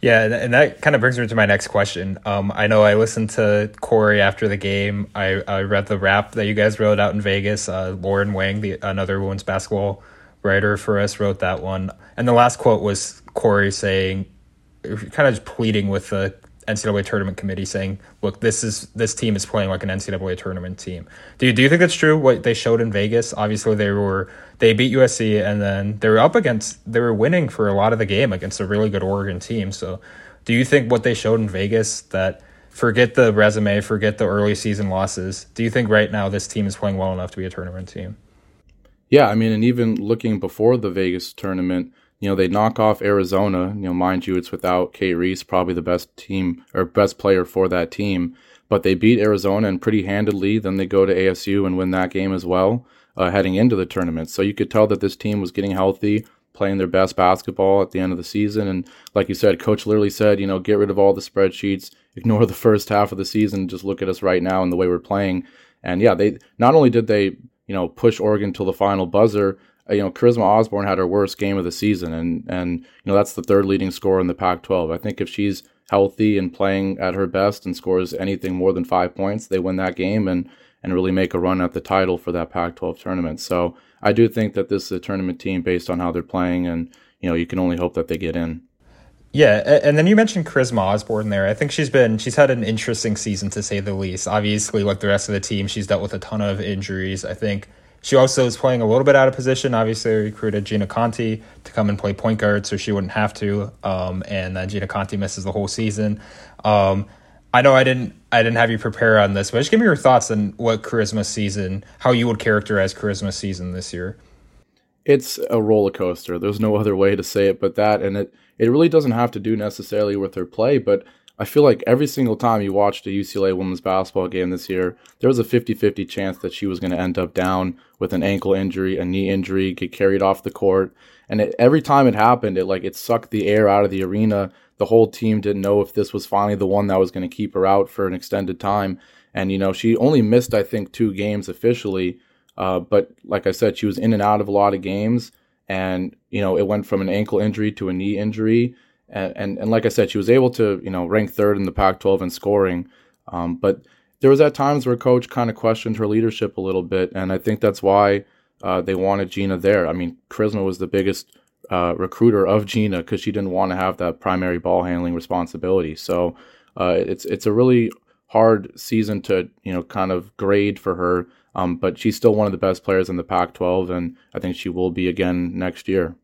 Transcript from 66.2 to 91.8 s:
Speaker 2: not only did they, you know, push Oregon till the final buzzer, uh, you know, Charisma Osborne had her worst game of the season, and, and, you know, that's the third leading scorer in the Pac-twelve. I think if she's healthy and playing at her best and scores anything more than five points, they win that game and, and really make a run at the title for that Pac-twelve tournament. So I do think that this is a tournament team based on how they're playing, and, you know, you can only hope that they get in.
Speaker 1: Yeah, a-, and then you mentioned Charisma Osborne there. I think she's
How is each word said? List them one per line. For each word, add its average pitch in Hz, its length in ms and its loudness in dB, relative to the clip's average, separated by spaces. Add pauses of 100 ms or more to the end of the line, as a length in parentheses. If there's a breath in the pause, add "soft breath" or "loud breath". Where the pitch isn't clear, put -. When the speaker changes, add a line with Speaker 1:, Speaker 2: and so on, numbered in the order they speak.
Speaker 2:
not 127 160 6
only 139 160 6
did 117 160 2
they, 101 280 2 (320)
you 101 80 -6
know, 92 120 -2
push 113 320 2
Oregon 104 340 0
till 98 120 -4
the 95 80 -2
final 98 320 0
buzzer, 101 520 2 (320 soft breath)
uh, - 40 0
you 104 80 2
know, 98 100 -2
Charisma 120 300 2
Osborne 101 440 2
had 95 120 0
her 92 100 0
worst 98 300 0
game 98 200 -2
of 92 60 -2
the 87 80 -4
season, 87 420 -2
and, 82 340 -4
and, 87 340 -4
you - 240 -20
know, 98 100 0
that's 101 180 2
the 104 80 -8
third 98 240 2
leading 95 260 0
scorer 95 280 0
in 90 80 0
the 90 60 -2
Pac-twelve. 90 580 -2
I 85 60 -4
think 101 240 -8
if 92 80 -6
she's 101 340 -4 (260 soft breath)
healthy 101 480 2
and 92 160 -2
playing 98 460 -2
at 92 160 -2
her 95 120 -2
best 98 380 -2
and 90 100 -6
scores 92 380 -2
anything 92 420 -4
more 92 180 0
than 90 100 -4
five 90 320 -2
points, 101 320 -6
they 95 100 -2
win 92 200 -2
that 92 180 -4
game 98 320 -2
and, 90 220 -2 (340 soft breath)
and 90 100 -4
really 92 180 0
make 92 220 0
a 90 60 0
run 92 220 0
at 87 120 -2
the 90 80 -6
title 92 360 0
for 87 160 -8
that 85 180 -6
Pac-twelve 85 480 -6
tournament. 87 400 -6
So 87 380 -2 (240 soft breath)
I 104 100 2
do 113 160 4
think 110 260 -2
that 98 160 -4
this 98 160 -2
is - 60 -10
a 92 80 -6
tournament 92 400 -6
team 92 220 -4
based 87 280 -2
on 87 100 -2
how 87 120 -2
they're 85 120 -4
playing, 90 440 -2
and, 85 260 -6 (280 soft breath)
you 90 80 -4
know, 82 60 0
you 85 100 -2
can 92 140 -6
only 87 180 0
hope 87 160 -2
that 82 140 -4
they 82 100 -4
get 85 180 -6
in. 82 260 -6 (720 soft breath)
Speaker 1:
Yeah, 131 320 6
a-, 143 200 4
and 147 120 4
then 156 100 4
you 208 80 6
mentioned 214 300 2
Charisma 120 340 0
Osborne 107 500 -2
there. 98 180 0
I 104 60 0
think 143 180 -4
she's 147 180 -2